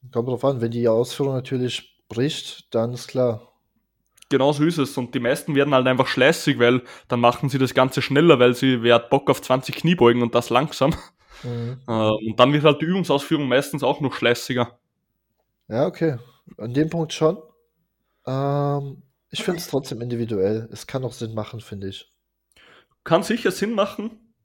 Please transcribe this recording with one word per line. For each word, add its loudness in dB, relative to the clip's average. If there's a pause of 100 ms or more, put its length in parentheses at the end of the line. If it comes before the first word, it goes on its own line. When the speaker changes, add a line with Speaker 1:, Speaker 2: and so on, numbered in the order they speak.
(120)
Speaker 1:
Kommt -4
drauf -4
an. 0
Wenn -2
die 0
Ausführung 0
natürlich -6
bricht, -6
dann -2
ist -14
klar. -2 (800)
Speaker 2:
Genau 4
so 0
ist 0
es. -2
Und -8
die -2
meisten -2
werden 2
halt 4
einfach 2
schleißig, 2
weil 4 (260)
dann 0
machen 2
sie -2
das 0
Ganze 2
schneller, 6
weil 6
sie, 2
wer 6
hat 2
Bock 0
auf 0
zwanzig -2
Kniebeugen 4
und -2
das 0
langsam. 0 (480)
Speaker 1:
Mhm. -10
Speaker 2:
Äh, -6
und 0
dann 8
wird 0
halt 6
die -4
Übungsausführung -2
meistens 0
auch 0
noch -4
schleißiger. -2 (920)
Speaker 1:
Ja, -2
okay. -2 (400)
An -10
dem 0
Punkt -6
schon. 0 (880)
Ähm, -4 (280)
ich -10
find's -6
trotzdem -6
individuell. -4
Es -16
kann -8
auch -8
Sinn -10
machen, -10
finde -12
ich. -16 (920)
Speaker 2:
Kann 4
sicher 0
Sinn -4
machen. -4 (120)